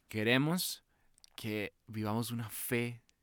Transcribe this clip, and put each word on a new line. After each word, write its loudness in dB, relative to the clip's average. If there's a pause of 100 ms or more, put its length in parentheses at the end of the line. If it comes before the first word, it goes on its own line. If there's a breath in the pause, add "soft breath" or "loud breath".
queremos 2 (500)
que -4 (140)
vivamos -2
una -4
fe -2 (220)